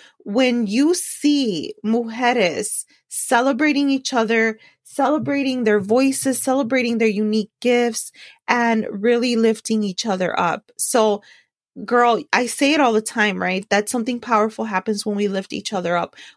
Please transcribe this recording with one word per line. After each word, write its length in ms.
when 420
you 260
see 880
mujeres 1040
celebrating 800
each 240
other, 460
celebrating 800
their 160
voices, 600
celebrating 560
their 100
unique 440
gifts, 500
and 420
really 460
lifting 440
each 240
other 320
up. 400
So, 460
girl, 360
I 140
say 260
it 80
all 100
the 100
time, 400
right? 280
That 180
something 320
powerful 460
happens 400
when 100
we 140
lift 240
each 180
other 240
up. 220